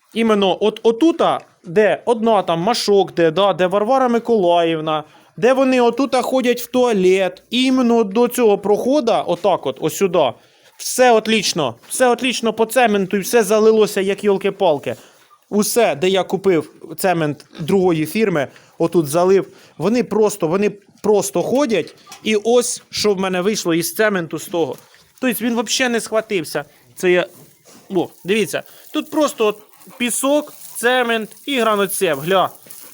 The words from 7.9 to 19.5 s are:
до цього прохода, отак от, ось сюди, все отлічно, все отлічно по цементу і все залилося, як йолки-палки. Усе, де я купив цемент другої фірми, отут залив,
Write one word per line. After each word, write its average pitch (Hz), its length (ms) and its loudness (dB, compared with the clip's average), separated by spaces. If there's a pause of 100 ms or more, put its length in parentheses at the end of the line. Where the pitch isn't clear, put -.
до 226 240 0
цього 220 300 2
прохода, 208 640 0
отак 175 440 -2
от, 131 140 -6
ось 156 160 -4
сюди, 170 360 2 (440)
все 247 360 2
отлічно, 214 640 0 (140)
все 254 200 0
отлічно 233 440 -2
по 220 140 -2
цементу 208 500 0
і 196 40 0
все 233 220 0
залилося, 214 580 2
як 196 240 -4
йолки-палки. 185 680 0 (560)
Усе, 208 440 0
де 160 140 -2
я 190 140 2
купив 175 480 0 (280)
цемент 165 480 -2 (140)
другої 170 460 0
фірми, 170 420 0 (300)
отут 165 280 0
залив, 175 400 2 (320)